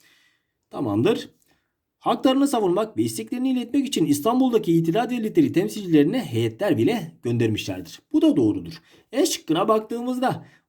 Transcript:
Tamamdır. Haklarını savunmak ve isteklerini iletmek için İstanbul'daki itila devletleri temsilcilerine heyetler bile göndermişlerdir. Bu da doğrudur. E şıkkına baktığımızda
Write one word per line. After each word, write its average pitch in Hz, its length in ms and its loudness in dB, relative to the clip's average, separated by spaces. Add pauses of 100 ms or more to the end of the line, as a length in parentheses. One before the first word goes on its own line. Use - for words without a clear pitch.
(720)
Tamamdır. 135 580 0 (720)
Haklarını 262 500 2
savunmak 214 480 0
ve 214 60 0
isteklerini 247 480 -4
iletmek 254 360 -2
için 190 200 0
İstanbul'daki 233 680 2
itila 165 380 2
devletleri 214 420 2
temsilcilerine 190 720 0
heyetler 117 540 -2
bile 175 340 0 (100)
göndermişlerdir. 107 800 -4 (120)
Bu 214 100 2
da 320 140 4
doğrudur. 101 460 0 (300)
E 294 140 2
şıkkına 175 420 -2
baktığımızda 240 800 -2 (220)